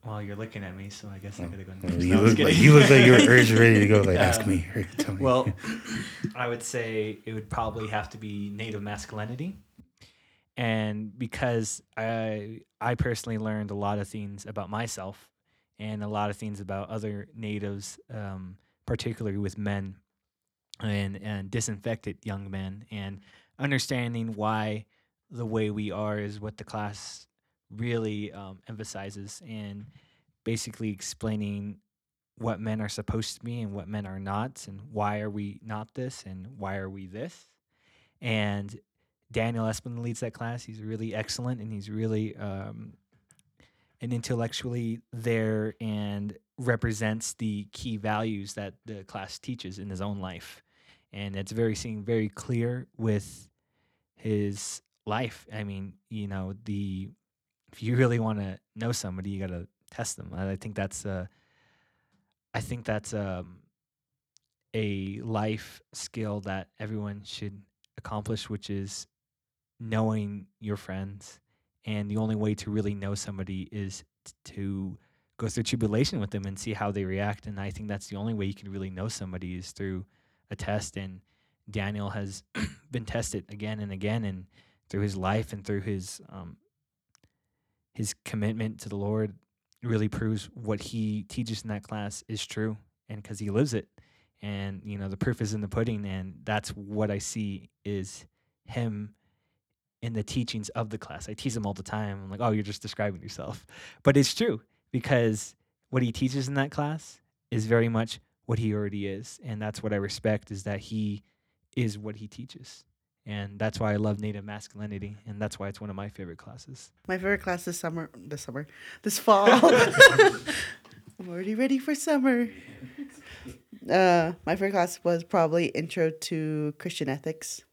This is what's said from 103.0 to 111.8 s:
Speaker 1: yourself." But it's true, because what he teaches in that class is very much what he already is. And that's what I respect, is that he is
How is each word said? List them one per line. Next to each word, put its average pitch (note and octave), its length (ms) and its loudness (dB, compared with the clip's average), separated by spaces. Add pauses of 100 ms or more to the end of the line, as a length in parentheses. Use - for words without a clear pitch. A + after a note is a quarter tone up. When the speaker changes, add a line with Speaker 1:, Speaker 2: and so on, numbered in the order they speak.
Speaker 1:
yourself." - 440 -10 (380)
But C#3 140 8
it's C#3 160 4
true, G#3+ 280 0 (300)
because A#2 640 2 (360)
what C3 120 2
he A#2 80 0
teaches C3 380 -2
in C#3 60 -2
that C#3 160 0
class D3+ 500 -6 (300)
is A2 160 0
very A#2 200 6
much A2+ 320 0 (260)
what A2+ 140 0
he A2 140 0
already G2+ 340 -2
is. G2+ 360 -8
And A2 180 -8
that's G#2+ 200 -6
what G#2+ 120 -2
I G2+ 40 2
respect, G#2 540 -2
is G2 120 -8
that G2+ 180 -4
he G#2 420 -4 (540)
is A2 200 -2